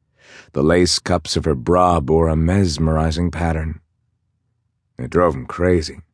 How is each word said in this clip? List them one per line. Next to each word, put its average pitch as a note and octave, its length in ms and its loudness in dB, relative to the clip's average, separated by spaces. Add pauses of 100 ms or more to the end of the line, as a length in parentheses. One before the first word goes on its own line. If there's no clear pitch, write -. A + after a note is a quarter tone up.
(520)
The C#2 120 -2
lace F2 360 2
cups - 380 -4
of - 80 -4
her D#2 100 0
bra E2+ 460 2
bore D#2+ 260 2
a D#2 80 0
mesmerizing E2 960 0
pattern. D#2+ 480 -4 (1160)
It B1 140 -12
drove E2+ 220 2
him B1+ 120 -8
crazy, F2 560 -2 (120)